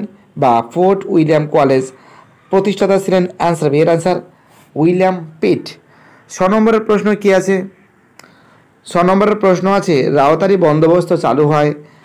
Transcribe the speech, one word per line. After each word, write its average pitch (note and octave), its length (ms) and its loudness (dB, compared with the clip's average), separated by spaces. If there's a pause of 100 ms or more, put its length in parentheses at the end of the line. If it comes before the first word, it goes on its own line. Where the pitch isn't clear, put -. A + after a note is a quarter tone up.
(360)
বা C3+ 160 2 (220)
ফোর্ট F#3+ 260 0 (140)
উইলিয়াম D#3 320 2
কলেজ C#3 380 0 (680)
প্রতিষ্ঠাতা F#3+ 480 0
ছিলেন, F#3+ 240 0 (160)
Answer D#3+ 300 -2
B, C#3 100 0
এর E3 100 2
answer E3+ 280 0 (580)
উইলিয়াম F3+ 420 0 (240)
পিট। F3+ 240 -2 (680)
ছ - 120 -18
নম্বরের A3 460 2
প্রশ্ন G#3 260 0
কি G3+ 200 -2
আছে, F#3+ 220 0 (1300)
ছ - 100 -20
নম্বরের G3 400 2
প্রশ্ন F#3 360 0
আছে, F#3+ 240 0 (220)
রাওতারি D#3 380 2
বন্দোবস্ত E3 560 2
চালু D3+ 400 0
হয়, D3 180 2 (340)